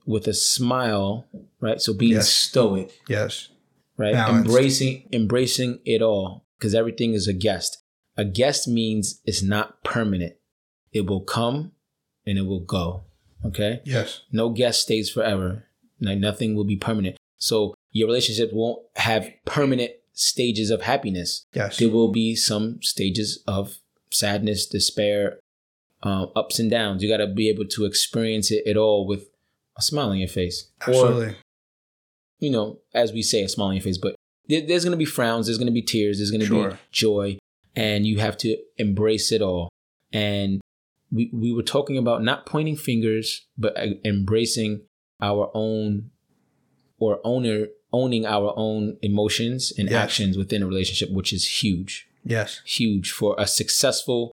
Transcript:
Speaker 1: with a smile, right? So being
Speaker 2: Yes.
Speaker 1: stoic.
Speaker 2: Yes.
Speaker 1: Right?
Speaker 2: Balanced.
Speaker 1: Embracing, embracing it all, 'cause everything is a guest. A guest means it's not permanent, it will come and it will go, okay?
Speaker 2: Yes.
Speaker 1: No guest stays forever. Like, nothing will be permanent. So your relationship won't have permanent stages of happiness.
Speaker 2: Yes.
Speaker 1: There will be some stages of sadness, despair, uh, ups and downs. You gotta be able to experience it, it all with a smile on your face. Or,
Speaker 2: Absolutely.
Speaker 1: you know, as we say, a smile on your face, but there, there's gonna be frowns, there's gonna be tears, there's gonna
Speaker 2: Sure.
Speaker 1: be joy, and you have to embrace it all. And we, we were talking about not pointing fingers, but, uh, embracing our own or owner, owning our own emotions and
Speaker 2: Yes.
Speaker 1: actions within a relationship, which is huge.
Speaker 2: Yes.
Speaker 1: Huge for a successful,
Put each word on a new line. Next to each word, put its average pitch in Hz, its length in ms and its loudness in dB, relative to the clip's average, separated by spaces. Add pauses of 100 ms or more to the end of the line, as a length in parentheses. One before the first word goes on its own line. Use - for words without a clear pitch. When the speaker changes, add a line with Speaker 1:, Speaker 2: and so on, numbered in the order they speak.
Speaker 1:
with 107 200 0
a 107 60 2
smile, 117 960 0 (340)
right? 113 180 0
So 113 140 0
being 113 200 4
Speaker 2:
Yes. 107 160 4
Speaker 1:
stoic. 98 800 2
Speaker 2:
Yes. 104 420 -4 (460)
Speaker 1:
Right? 107 180 2
Speaker 2:
Balanced. 113 360 4
Speaker 1:
Embracing, 131 640 4
embracing 123 720 2
it 110 160 2
all, 98 440 0 (140)
'cause 104 140 0
everything 113 400 2
is 98 140 0
a 104 60 2
guest. 95 500 -2 (340)
A 107 80 0
guest 123 420 0
means 110 560 -2
it's 95 200 -2
not 104 400 -2
permanent, 95 500 -2 (640)
it 104 100 0
will 95 160 -2
come 123 520 -2 (520)
and 101 140 -2
it 98 80 -2
will 95 140 -2
go, 90 420 -4 (420)
okay? 107 380 -2
Speaker 2:
Yes. 123 380 -4 (100)
Speaker 1:
No 110 180 2
guest 117 320 2
stays 110 300 0
forever. 104 540 -2 (340)
Like, 98 180 -2
nothing 107 380 0
will 104 80 0
be 101 140 0
permanent. 101 400 -2 (200)
So 107 360 0 (180)
your 110 160 2
relationship 117 460 0
won't 113 260 -2 (160)
have 110 340 0 (160)
permanent 131 460 0 (220)
stages 113 580 0
of 113 120 0
happiness. 107 680 -2
Speaker 2:
Yes. 104 240 -4
Speaker 1:
There 117 120 4
will 113 220 4
be 113 240 0
some 110 460 -2
stages 101 640 -2
of 98 320 -4 (340)
sadness, 101 540 0
despair, 104 720 0 (640)
uh, 98 340 -2
ups - 240 -2
and 113 120 2
downs. 104 320 0
You 104 60 2
gotta 104 180 2
be 107 220 0
able 104 160 0 (100)
to 107 100 -2
experience 110 640 0
it, 107 160 0
it 107 120 2
all 104 280 4
with 101 220 -4 (500)
a 113 40 -8
smile 143 300 0
on 95 60 0
your 95 120 -2
face. - 420 -4 (160)
Or, 123 60 4
Speaker 2:
Absolutely. 120 420 4 (1040)
Speaker 1:
you 151 100 -2
know, 110 300 -2 (140)
as 117 180 2
we 110 100 -4
say, 104 220 2
a 95 60 -2
smile 104 180 -2
on 95 80 0
your 92 80 -2
face, 92 140 -2
but - 180 -4 (320)
there, 156 180 2
there's 170 200 2
gonna 175 100 0
be 160 100 2
frowns, 117 420 0
there's 113 100 0
gonna 120 140 0
be 117 100 0
tears, 104 360 0
there's 101 140 0
gonna 107 140 2
Speaker 2:
Sure. 101 260 2
Speaker 1:
be 95 60 -12 (140)
joy, 101 460 2 (380)
and 104 320 2
you 107 120 2
have 107 180 0
to 110 200 0 (200)
embrace 107 560 2
it 202 80 4
all. 90 260 0 (460)
And 101 480 0 (500)
we, 117 220 0
we 117 200 0
were 120 100 0
talking 143 340 0
about 117 260 0
not 127 220 0
pointing 156 300 -2
fingers, 113 720 -2 (100)
but, 110 200 -2
uh, 113 100 -2 (160)
embracing 107 800 0 (400)
our 104 320 0
own 110 580 -2 (880)
or 104 240 2
owner, 117 440 0 (260)
owning 120 320 2
our 104 320 0
own 107 440 -2
emotions 107 760 0
and 101 120 0
Speaker 2:
Yes. 117 140 2
Speaker 1:
actions 98 340 0
within 98 260 -2
a 95 40 -2
relationship, 92 440 -2
which 95 220 -2
is - 280 -2
huge. 95 460 -2 (160)
Speaker 2:
Yes. 110 420 -4
Speaker 1:
Huge 104 460 0
for 104 260 0
a 101 100 0
successful, - 840 0